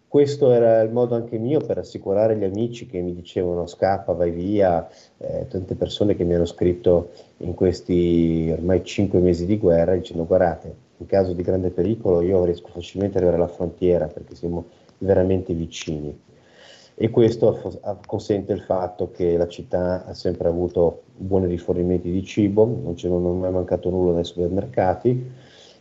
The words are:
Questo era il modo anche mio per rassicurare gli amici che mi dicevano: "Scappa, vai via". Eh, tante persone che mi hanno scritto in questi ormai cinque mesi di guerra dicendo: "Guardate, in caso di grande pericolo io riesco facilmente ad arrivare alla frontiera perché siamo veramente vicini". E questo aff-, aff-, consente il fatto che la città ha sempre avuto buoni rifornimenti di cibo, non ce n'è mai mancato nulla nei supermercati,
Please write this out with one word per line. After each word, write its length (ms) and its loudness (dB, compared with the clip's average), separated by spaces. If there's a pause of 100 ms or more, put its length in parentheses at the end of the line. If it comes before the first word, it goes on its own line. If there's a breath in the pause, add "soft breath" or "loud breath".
Questo 420 4
era 300 6
il 100 2
modo 240 0
anche 220 -4
mio 240 0
per 160 -4
rassicurare 600 0
gli 60 -2
amici 420 -4
che 140 -8
mi 140 -6
dicevano: 520 -4
"Scappa, 480 -2
vai 160 0
via". 580 0 (300 loud breath)
Eh, 300 -8
tante 260 -6
persone 420 0
che 80 0
mi 100 2
hanno 120 2
scritto 640 2 (280 loud breath)
in 140 -6
questi 960 2
ormai 320 0
cinque 380 0
mesi 240 2
di 140 0
guerra 360 4
dicendo: 300 -4
"Guardate, 500 0 (220)
in 100 -16
caso 280 2
di 80 -4
grande 260 0
pericolo 540 0
io 240 2
riesco 220 -4
facilmente 500 -6
ad 60 2
arrivare 200 2
alla 100 -4
frontiera 520 0
perché 280 -14
siamo 300 -6 (360 loud breath)
veramente 520 2
vicini". 640 -8 (840 loud breath)
E 100 2
questo 380 4
aff-, 340 -2
aff-, 240 -8
consente 460 -2
il 100 -4
fatto 500 -4
che 240 0
la 120 0
città 560 -4
ha 100 -14
sempre 340 -2
avuto 540 0 (140)
buoni 300 0
rifornimenti 640 -2
di 140 -2
cibo, 400 2
non 320 -4
ce 120 -4
n'è 80 0
mai 360 0
mancato 380 -2
nulla 240 2
nei 100 0
supermercati, 1080 -2 (500 loud breath)